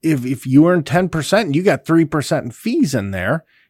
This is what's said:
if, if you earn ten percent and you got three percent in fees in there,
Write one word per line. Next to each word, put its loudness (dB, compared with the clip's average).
if, -2
if -6
you 6
earn 2
ten -2
percent -2
and -2
you 0
got 0
three 4
percent -4
in -10
fees -2
in -4
there, -4